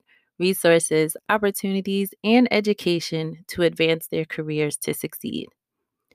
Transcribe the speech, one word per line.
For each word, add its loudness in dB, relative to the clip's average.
resources, 2
opportunities, -2
and 6
education -2
to -2
advance 0
their -4
careers -4
to -4
succeed. -8